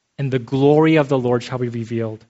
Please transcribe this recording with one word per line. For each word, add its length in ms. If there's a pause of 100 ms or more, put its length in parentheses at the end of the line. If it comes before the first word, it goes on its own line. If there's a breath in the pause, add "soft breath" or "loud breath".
(180)
and 140
the 80
glory 580
of 120
the 80
Lord 260
shall 140
be 120
revealed. 600